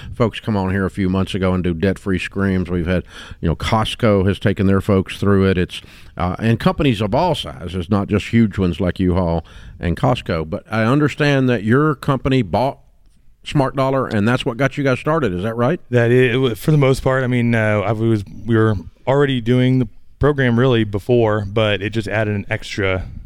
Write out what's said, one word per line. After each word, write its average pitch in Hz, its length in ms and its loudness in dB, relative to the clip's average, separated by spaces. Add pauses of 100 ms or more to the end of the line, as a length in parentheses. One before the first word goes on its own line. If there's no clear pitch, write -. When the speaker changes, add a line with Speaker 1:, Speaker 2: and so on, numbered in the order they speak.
(140)
Speaker 1:
folks 113 260 -2
come 110 160 -2
on 95 140 0
here 98 160 0
a 90 60 -2
few 95 180 -2
months 95 240 0
ago 92 200 0
and 92 100 0
do 87 100 0
debt-free 95 460 -2
screams. 95 500 -2
We've 90 160 -2
had, 90 180 0 (380)
you 85 80 -2
know, 78 60 0
Costco 107 720 0
has 92 100 2
taken 98 300 0
their 98 140 4
folks 95 360 0
through 98 320 2
it. 90 80 0
It's, 87 240 -4 (360)
uh, 90 200 -4
and 113 220 0
companies 147 420 0
of 104 140 -2
all 170 180 0
sizes, 85 560 -8
not 101 200 0
just 101 180 -2
huge 113 320 2
ones 87 200 0
like 90 200 -2
U-Haul 87 440 0 (360)
and 82 180 -2
Costco. 87 540 -2
But - 200 -8
I 110 120 0
understand 139 640 0
that 110 140 0
your 139 320 2
company 131 480 0
bought 104 340 -2 (680)
Smart 131 320 -2
Dollar, 135 320 0
and 101 200 0
that's 127 180 0
what 117 120 -4
got 135 200 -2
you 147 60 -2
guys 131 160 0
started. 147 340 -2
Is 90 100 -4
that 113 120 -4
right? 123 240 0 (100)
Speaker 2:
That 120 220 2
is, 127 480 2
for - 120 -2
the 151 60 4
most 135 240 4
part. 131 220 0
I 123 40 -2
mean, 120 280 2
uh, 107 240 2
I 98 140 0
was, 110 300 0 (220)
we 113 100 2
were 110 200 4 (320)
already 135 340 2
doing 127 380 4
the 120 80 0 (320)
program 131 400 2
really 123 240 4
before, 107 640 2
but 104 340 0
it 104 100 -4
just 107 180 -4
added 104 260 -2
an 101 140 -4
extra, 95 580 -4 (180)